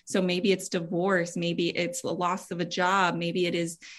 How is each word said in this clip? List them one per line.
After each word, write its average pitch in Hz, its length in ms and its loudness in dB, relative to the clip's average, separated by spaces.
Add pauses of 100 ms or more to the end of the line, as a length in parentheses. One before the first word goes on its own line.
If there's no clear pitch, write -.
So 202 140 0
maybe 180 300 2
it's 185 180 0
divorce, 175 680 0
maybe 170 320 0
it's 170 340 -2
the - 100 -2
loss 180 380 -2
of 175 80 -6
a 175 60 -2
job, 180 500 2
maybe 170 320 0
it 175 80 0
is, 170 240 -2 (200)